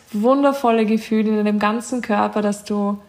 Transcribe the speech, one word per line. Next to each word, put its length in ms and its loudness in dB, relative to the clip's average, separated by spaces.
wundervolle 720 2
Gefühl 440 0
in 80 0
deinem 240 0
ganzen 420 -2
Körper, 400 -2
das 220 -2
du 340 -2